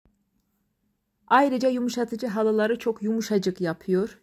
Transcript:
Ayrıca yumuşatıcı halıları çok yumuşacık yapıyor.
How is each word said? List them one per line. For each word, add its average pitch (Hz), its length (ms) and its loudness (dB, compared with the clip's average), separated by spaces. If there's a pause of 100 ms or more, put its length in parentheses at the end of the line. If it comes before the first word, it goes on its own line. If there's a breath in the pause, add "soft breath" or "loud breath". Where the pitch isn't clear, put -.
(1300)
Ayrıca 262 400 4
yumuşatıcı 240 580 -2
halıları 220 520 0
çok 226 240 -4
yumuşacık 214 580 -2
yapıyor. 185 640 -4